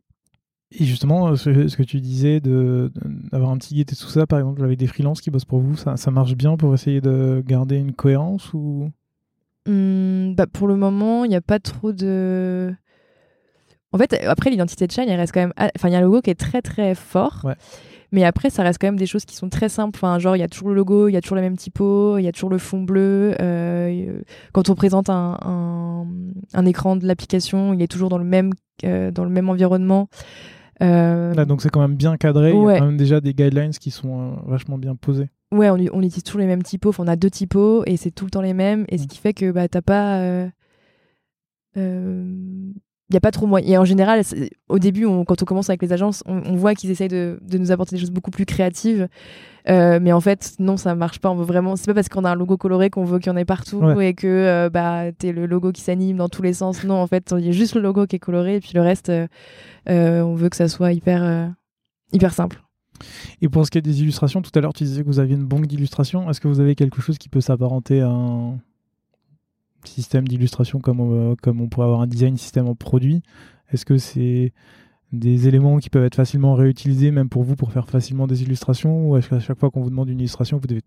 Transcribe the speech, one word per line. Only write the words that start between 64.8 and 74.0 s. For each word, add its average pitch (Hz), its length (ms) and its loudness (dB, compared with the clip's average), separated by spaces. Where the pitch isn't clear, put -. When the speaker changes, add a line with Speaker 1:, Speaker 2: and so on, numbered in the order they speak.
Speaker 1:
disais 139 180 -4
que 147 60 -8
vous 139 100 2
aviez 135 160 2
une 143 100 -2
banque 139 220 0
d'illustrations. 147 640 -2
Est-ce 143 100 -4
que 151 80 -2
vous 139 120 4
avez 143 140 4
quelque 135 280 0
chose 156 160 -4
qui - 100 -20
peut 135 120 0
s'apparenter 127 600 0
à 127 80 2
un 120 500 -2
système 131 420 -4
d'illustration 123 540 -2
comme, 123 200 0
euh, 117 420 0
comme 117 180 0
on 117 80 -2
pourrait 120 180 -2
avoir 120 140 2
un 120 60 0
design 123 300 0
système 123 320 -2
en 120 60 -2
produit ? 135 480 0
Est-ce 127 120 -4
que 135 140 4
c'est 123 540 -2